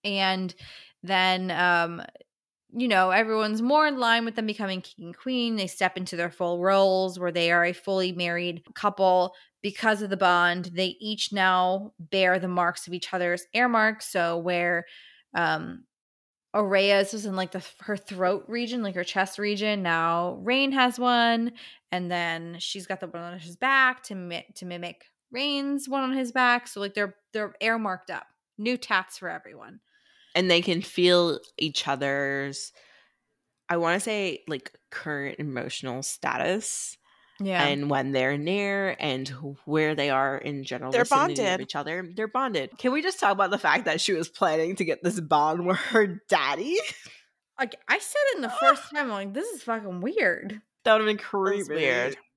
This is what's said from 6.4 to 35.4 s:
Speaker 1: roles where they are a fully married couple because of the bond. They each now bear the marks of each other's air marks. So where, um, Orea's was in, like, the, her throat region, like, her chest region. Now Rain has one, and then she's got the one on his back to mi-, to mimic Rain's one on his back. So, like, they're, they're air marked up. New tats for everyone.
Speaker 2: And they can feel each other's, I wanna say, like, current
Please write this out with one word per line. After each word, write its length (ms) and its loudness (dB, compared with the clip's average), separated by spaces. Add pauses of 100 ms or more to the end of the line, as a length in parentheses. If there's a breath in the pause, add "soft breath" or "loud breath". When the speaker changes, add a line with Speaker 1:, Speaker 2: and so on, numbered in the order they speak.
Speaker 1:
roles 580 4
where 140 -2
they 200 2
are 120 6
a 80 2
fully 400 -2
married 520 -4 (100)
couple 600 2 (280 loud breath)
because 400 0
of 80 -6
the 60 0
bond. 580 4
They 260 -2
each 320 -6
now 680 2
bear 400 2
the 100 -2
marks 380 -2
of 80 -8
each 200 -8
other's 400 -2
air 140 4
marks. 440 0
So 260 0
where, 480 0 (480 loud breath)
um, 500 -2 (720)
Orea's 580 4
was 140 -8
in, 100 -4
like, 160 -4
the, 140 -10 (160)
her 140 -4
throat 520 -2
region, 340 -4
like, 140 -4
her 80 -4
chest 340 -2
region. 440 -2
Now 600 0
Rain 300 0
has 260 2
one, 540 2 (400 loud breath)
and 180 -4
then 500 -4
she's 260 -8
got 140 -6
the 80 -10
one 140 -12
on 180 -12
his 160 -16
back 480 2
to 120 -10
mi-, 300 -10 (100)
to 100 -14
mimic 400 -10 (260)
Rain's 560 -2
one 160 -2
on 100 0
his 180 -2
back. 360 2
So, 120 -10
like, 140 -4
they're, 220 -2 (160)
they're 280 -4
air 180 2
marked 320 -6
up. 160 -8 (320)
New 200 -2
tats 400 -2
for 120 -8
everyone. 500 -14 (540 soft breath)
Speaker 2:
And 160 2
they 120 6
can 200 0
feel 580 4 (180)
each 300 -4
other's, 840 -2 (960 soft breath)
I 100 2
wanna 220 2
say, 480 -4
like, 240 -8 (180)
current 500 -6